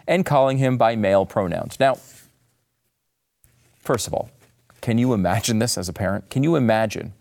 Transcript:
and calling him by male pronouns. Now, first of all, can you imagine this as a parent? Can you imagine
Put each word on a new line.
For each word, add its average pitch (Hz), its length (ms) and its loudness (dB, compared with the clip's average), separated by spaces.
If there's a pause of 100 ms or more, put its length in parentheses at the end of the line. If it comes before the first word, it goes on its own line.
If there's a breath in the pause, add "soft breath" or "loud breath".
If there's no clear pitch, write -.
and 180 180 2
calling 135 340 2
him 127 200 2
by 117 180 2
male 98 300 2
pronouns. 82 520 -4
Now, 135 200 2 (1800)
first - 300 -4
of - 80 -8
all, - 160 -6 (500)
can 117 160 -2
you 123 160 2
imagine 104 460 0
this 120 180 -2
as 90 140 -6
a - 20 -8
parent? 95 380 -6
Can 131 120 -2
you 165 140 2
imagine 110 640 0